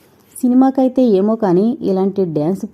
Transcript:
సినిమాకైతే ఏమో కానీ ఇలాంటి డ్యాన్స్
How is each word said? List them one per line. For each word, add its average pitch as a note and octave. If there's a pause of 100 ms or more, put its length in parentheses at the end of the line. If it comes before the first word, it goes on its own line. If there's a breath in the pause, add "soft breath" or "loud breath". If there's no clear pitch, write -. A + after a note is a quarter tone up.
(420 soft breath)
సినిమాకైతే C4
ఏమో G#3+
కానీ G#3
ఇలాంటి F#3+
డ్యాన్స్ D#3+ (120)